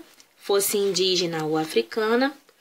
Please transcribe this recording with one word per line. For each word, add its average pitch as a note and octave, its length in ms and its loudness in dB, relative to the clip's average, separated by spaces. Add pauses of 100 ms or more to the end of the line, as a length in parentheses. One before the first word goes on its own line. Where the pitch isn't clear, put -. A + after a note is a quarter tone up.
(360)
fosse G3+ 400 0
indígena F3+ 680 0
ou D#3 100 0
africana, A3+ 800 0 (240)